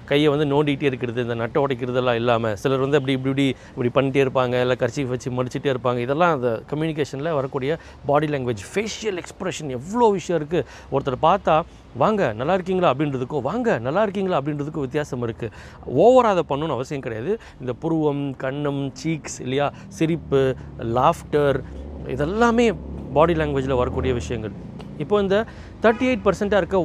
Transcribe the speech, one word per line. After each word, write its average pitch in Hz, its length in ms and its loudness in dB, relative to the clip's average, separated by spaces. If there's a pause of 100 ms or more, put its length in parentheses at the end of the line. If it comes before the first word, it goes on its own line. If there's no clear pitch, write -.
கையை 147 240 4
வந்து 147 160 2
நோண்டிகிட்டே 143 380 2
இருக்கிறது, 123 400 -2
இந்த 117 120 -2
நட்டை 117 340 0
உடைக்கிறதெல்லாம் 123 460 0
இல்லாம, 117 420 2
சிலர் 131 220 0
வந்து 135 180 2
அப்படி 135 160 2
இப்படி 135 400 0
இப்படி, - 340 -6
இப்படி 135 220 2
பண்ணிட்டே 139 160 4
இருப்பாங்க, 123 360 2
இல்ல 123 140 2
கர்ச்சீஃப் 127 320 -2
வச்சு 127 240 -4
மடிச்சிட்டே 127 440 -2
இருப்பாங்க. 123 240 0
இதெல்லாம் 147 360 2
அந்த 120 360 -2
கம்யூனிகேஷன்ல 151 640 -4
வரக்கூடிய 135 440 -2 (280)
பாடி 147 200 4
லாங்குவேஜ், 127 300 -2 (180)
ஃபேஷியல் 208 440 -4
எக்ஸ்பிரஷன் 160 500 -8
எவ்வளோ 196 420 2
விஷயம் 170 320 0
இருக்கு. 147 280 -2 (220)
ஒருத்தரை 135 300 0
பார்த்தா, 170 400 4 (340)
"வாங்க, 165 360 2
நல்லா 135 220 0
இருக்கீங்களா?" 180 400 2
அப்படின்றதுக்கும், 135 480 -2
"வாங்க, 196 360 0
நல்லா 143 240 0
இருக்கீங்களா?" 190 380 0
அப்படின்றதுக்கும் 147 400 -4
வித்தியாசம் 139 420 -4
இருக்கு. 113 280 -6 (460)
ஓவரா 233 320 8
அதை 180 200 4
பண்ணணும்னு 147 200 -2
அவசியம் 139 340 -4
கிடையாது. 131 360 -4 (220)
இந்த 123 120 -4
புருவம், 143 640 -2
கன்னம், 139 560 -4 (100)
சீக்ஸ் 156 380 -6
இல்லையா, 131 320 -2 (160)
சிரிப்பு, 139 680 0 (220)
லாஃப்டர், 135 840 2 (460)
இதெல்லாமே 214 680 2 (440)
பாடி 165 220 6
லாங்குவேஜில் 139 420 0
வரக்கூடிய 127 380 0
விஷயங்கள். 110 340 -6 (500)
இப்போ 202 200 2
இந்த 196 120 2 (460)
தேர்ட்டி 226 280 4
எயிட் 202 160 0
பர்சன்ட்டாக 196 360 2
இருக்க 180 220 0